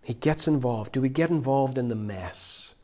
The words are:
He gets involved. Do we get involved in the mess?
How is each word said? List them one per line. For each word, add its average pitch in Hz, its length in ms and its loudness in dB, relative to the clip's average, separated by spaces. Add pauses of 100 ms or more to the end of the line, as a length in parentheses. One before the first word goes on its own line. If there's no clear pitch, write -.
He 120 100 -6
gets 151 340 0
involved. 123 440 0
Do 131 100 0
we 131 80 4
get 160 200 2
involved 135 480 2
in 123 100 0
the 117 80 0
mess? 101 760 -8 (100)